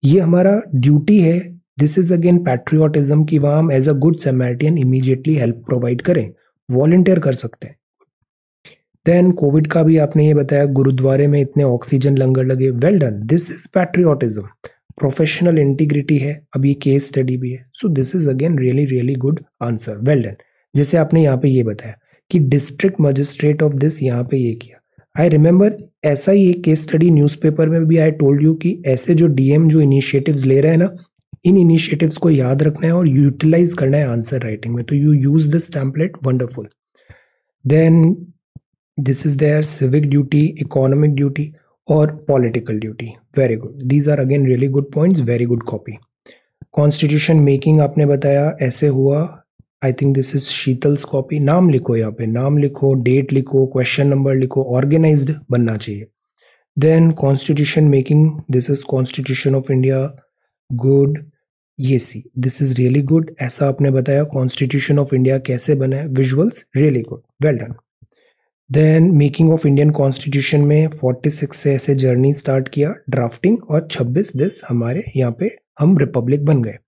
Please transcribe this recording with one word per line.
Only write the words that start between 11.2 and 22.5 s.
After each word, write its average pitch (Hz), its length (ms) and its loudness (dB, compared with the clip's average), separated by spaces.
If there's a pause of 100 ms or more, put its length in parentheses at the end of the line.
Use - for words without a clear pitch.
में 143 140 2
इतने 139 220 0
ऑक्सीजन 135 540 0
लंगर 131 280 0
लगे, 131 260 0
well 156 280 2
done, 113 180 -2 (140)
this 175 200 0
is - 140 -10 (120)
patriotism, 143 680 0 (540)
प्रोफेशनल 156 600 0
इंटीग्रिटी 147 580 0
है। 143 240 -6 (140)
अब 135 100 0
ये 139 80 2
केस 139 340 0
स्टडी 127 300 -2
भी 127 140 -8
है, 127 140 -14 (160)
so 214 80 -2
this 139 260 -2
is 160 200 -2
again 147 260 -2
really, 131 320 0
really 127 320 -2
good 156 180 -2 (200)
answer, 113 420 -6
well 143 160 2
done। 104 200 -10 (340)
जैसे 147 220 2
आपने 160 260 2
यहाँ 135 140 2
पे 139 120 0
ये 131 140 2
बताया 110 340 -8 (340)
कि 175 80 2
district 143 640 0